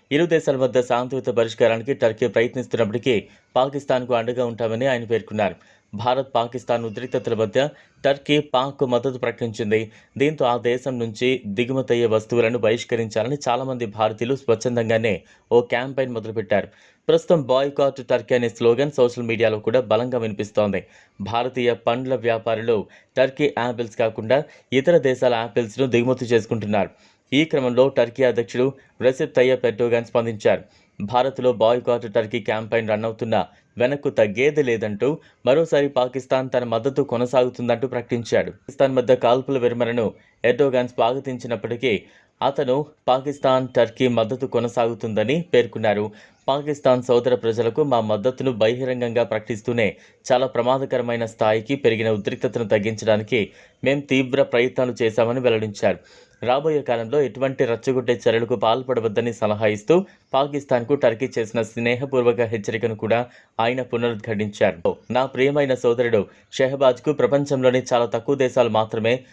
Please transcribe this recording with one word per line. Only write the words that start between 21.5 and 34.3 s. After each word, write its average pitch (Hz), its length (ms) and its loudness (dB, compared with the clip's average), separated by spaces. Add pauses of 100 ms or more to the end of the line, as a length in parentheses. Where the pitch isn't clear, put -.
పండ్ల 127 280 0 (120)
వ్యాపారులు 113 500 0 (400)
టర్కీ 135 300 2 (100)
యాపిల్స్ 117 460 -4
కాకుండా 113 340 0 (360)
ఇతర 147 240 4 (120)
దేశాల 127 240 2
యాపిల్స్‌ను 120 640 -2
దిగుమతి 123 300 0
చేసుకుంటున్నారు. 107 640 0 (440)
ఈ 143 80 4 (100)
క్రమంలో 127 320 2 (140)
టర్కీ 120 260 0
అధ్యక్షుడు 120 420 0 (360)
రెసిప్ 131 340 0
తయ్యప్ 127 300 4
ఎర్డోగాన్ 117 460 0
స్పందించారు. 113 520 0 (360)
భారత్లో 123 520 0 (100)
బాయ్‌కాట్ 120 540 2
టర్కీ 113 240 -2 (100)
క్యాంపెయిన్ 113 400 -2
రన్ 107 200 0
అవుతున్నా 110 320 -2 (360)
వెనక్కు 139 400 0
తగ్గేది 127 460 2